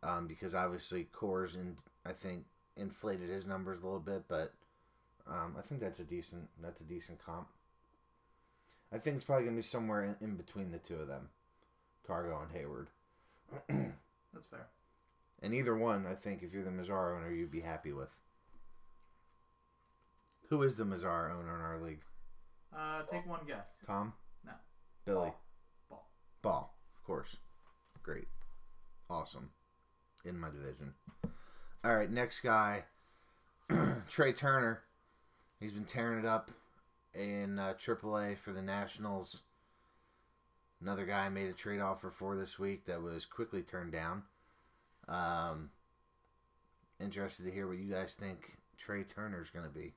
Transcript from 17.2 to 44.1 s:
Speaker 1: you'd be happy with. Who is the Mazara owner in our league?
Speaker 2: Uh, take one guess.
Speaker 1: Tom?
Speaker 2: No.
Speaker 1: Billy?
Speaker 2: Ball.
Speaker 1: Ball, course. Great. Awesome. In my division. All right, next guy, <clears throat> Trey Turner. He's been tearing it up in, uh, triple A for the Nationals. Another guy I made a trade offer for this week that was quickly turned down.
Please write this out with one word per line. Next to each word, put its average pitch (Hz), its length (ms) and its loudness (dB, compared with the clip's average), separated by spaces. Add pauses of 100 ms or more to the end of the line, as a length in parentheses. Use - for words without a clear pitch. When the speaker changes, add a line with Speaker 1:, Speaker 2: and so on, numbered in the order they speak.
Speaker 1:
you'd 85 200 0
be 82 100 -2
happy 80 320 -4
with. 67 180 -6 (2500)
Who 143 140 6
is 127 140 6
the 110 60 2
Mazara 85 520 2
owner 85 200 -4
in 82 60 -2
our 82 200 -2
league? 78 200 -6 (760)
Speaker 2:
Uh, 156 280 -2
take 175 240 -2
one 165 200 -2
guess. 107 180 -6 (200)
Speaker 1:
Tom? 104 280 0 (320)
Speaker 2:
No. - 60 -12 (540)
Speaker 1:
Billy? 90 260 4 (580)
Speaker 2:
Ball. - 200 -18 (320)
Speaker 1:
Ball, 76 340 2 (340)
course. - 280 0 (680)
Great. - 240 -2 (840)
Awesome. - 400 -4 (760)
In 87 160 -4
my 80 100 -2
division. 71 440 -8 (880)
All 117 120 8
right, 104 160 6
next 120 300 4
guy, 107 420 8 (840)
<clears throat> - 40 8 (360)
Trey 139 240 8
Turner. 127 480 6 (760)
He's 104 140 -4
been 104 120 -2
tearing 117 340 2
it 110 60 0
up 110 260 4 (640)
in, 101 420 0
uh, 95 220 2
triple 107 380 2
A 104 180 2
for 101 160 -8
the 95 100 -2
Nationals. 98 800 -2 (1400)
Another 190 240 0
guy 98 200 4
I 98 40 2
made 98 200 0
a 90 40 -4
trade 101 280 0
offer 95 300 0
for 98 260 0
this 95 220 -4
week 98 260 0
that 85 160 0
was 82 240 -4
quickly 104 380 -2
turned 87 280 -4
down. 85 320 -2 (840)